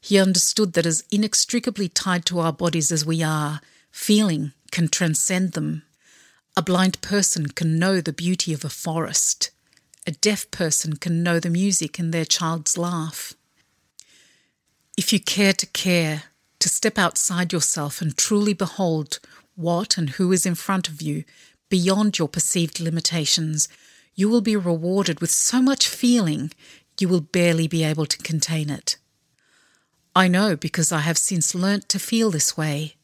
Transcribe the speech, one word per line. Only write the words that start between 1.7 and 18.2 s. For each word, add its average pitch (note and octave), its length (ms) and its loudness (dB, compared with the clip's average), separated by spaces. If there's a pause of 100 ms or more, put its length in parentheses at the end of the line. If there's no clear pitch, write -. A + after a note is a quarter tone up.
tied F3+ 380 -2
to F3 140 0
our E3 120 2
bodies D#3+ 380 0
as D#3 140 0
we E3 180 0
are, D#3 380 -2 (300)
feeling F3+ 640 2 (180)
can E3 180 0
transcend F3+ 640 0
them. D#3 300 -4 (760)
A F#3 60 2
blind F#3 380 2
person F#3+ 480 -2
can D#3+ 300 0
know F#3 220 2
the D#3+ 120 -4
beauty E3+ 400 -2
of D3 120 -6
a C#3+ 60 -6
forest. - 800 -2 (560)
A E3+ 60 -4
deaf - 380 -2
person D#3 460 -2
can E3+ 260 -2
know E3+ 160 2
the E3+ 120 -2
music F3+ 480 0
in E3 120 -2
their E3 140 -2
child's E3 540 -2
laugh. E3+ 560 -6 (1600)
If - 160 0
you G#3 80 2
care G3 320 2
to - 140 -2
care, E3 580 -2 (340)
to - 100 0
step - 300 0
outside F3 540 0
yourself D3+ 480 -2
and D#3 160 -2
truly G#3 380 2